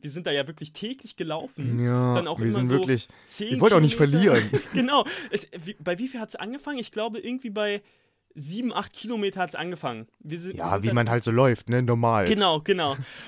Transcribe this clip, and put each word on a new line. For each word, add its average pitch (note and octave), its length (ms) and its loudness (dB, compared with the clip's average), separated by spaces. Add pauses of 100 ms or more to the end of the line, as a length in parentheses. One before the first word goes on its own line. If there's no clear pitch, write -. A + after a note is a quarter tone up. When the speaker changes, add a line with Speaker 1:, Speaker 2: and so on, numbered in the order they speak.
Speaker 1:
wir D3 80 -12
sind E3 180 -10
da - 20 -2
ja C#3 160 0
wirklich D#3 260 -14
täglich - 440 -12
gelaufen. C#3+ 680 -4
Speaker 2:
Ja, B2 300 2
Speaker 1:
Dann B2 140 0
auch D#3 100 -6
Speaker 2:
wir A2+ 80 -2
Speaker 1:
immer A2 80 2
Speaker 2:
sind B2 120 0
Speaker 1:
so B2 120 2
Speaker 2:
wirklich, C3 300 0 (180)
Speaker 1:
zehn A3 280 -4
Speaker 2:
ich B3+ 60 -2
wollte G#3+ 160 8
auch E3 40 10
nicht D3+ 180 6
Speaker 1:
Kilometer. D3+ 380 6
Speaker 2:
verlieren. A2 300 2
Speaker 1:
<laughs> - 80 -12
Genau. B3+ 300 2 (260)
Es, - 260 -4
wie, F3+ 240 -12
bei F3 180 -4
wie A#3+ 100 -6
viel B3+ 120 -10
hat's A3 160 -10
angefangen? C4+ 420 -10
Ich A3 140 -10
glaube, A3 260 -6
irgendwie B3 320 -8
bei G#3 320 -2 (540)
sieben, F#3 360 -6
acht G3+ 200 -4
Kilometer G3+ 480 -4
hat's F3 160 -2
angefangen. D#3 500 -6 (140)
Wir D#3+ 180 -10
sind, F3+ 140 -10
wir - 80 -10
Speaker 2:
Ja, E2+ 140 -2
Speaker 1:
sind G2+ 100 -2
Speaker 2:
wie - 40 0
Speaker 1:
dann A2 60 2
Speaker 2:
man A#2 160 2
halt A#2 140 0
so A#2 80 2
läuft, B2 360 4
ne? B2 140 2
Normal. A#2 440 2
Speaker 1:
Genau, F#3+ 340 2
genau. D#3 360 0 (320)